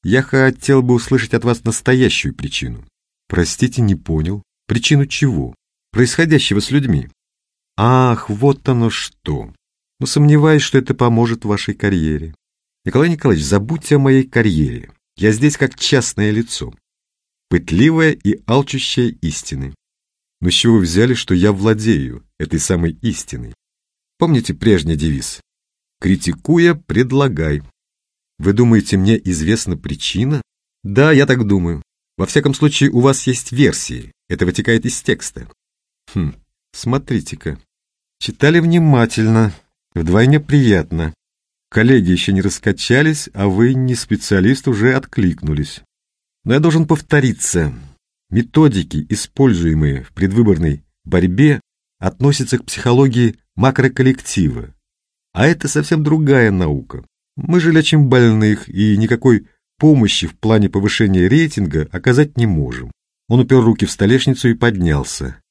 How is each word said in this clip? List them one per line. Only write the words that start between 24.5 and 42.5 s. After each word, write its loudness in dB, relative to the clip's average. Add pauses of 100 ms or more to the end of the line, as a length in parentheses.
прежний 0
девиз? -4 (600)
«Критикуя, 0
предлагай». -2 (760)
Вы 0
думаете, 2
мне 2
известна -4
причина? -6 (420)
Да, 2
я 4
так 0
думаю. -2 (340)
Во -2
всяком -2
случае, 0
у 0
вас 0
есть -6
версии. -2 (180)
Это -2
вытекает -2
из -6
текста. -6 (680)
Хм, -6 (380)
смотрите-ка. -6 (600)
Читали 0
внимательно. 2 (400)
Вдвойне 2
приятно. 0 (580)
Коллеги 4
еще 0
не 0
раскачались, -2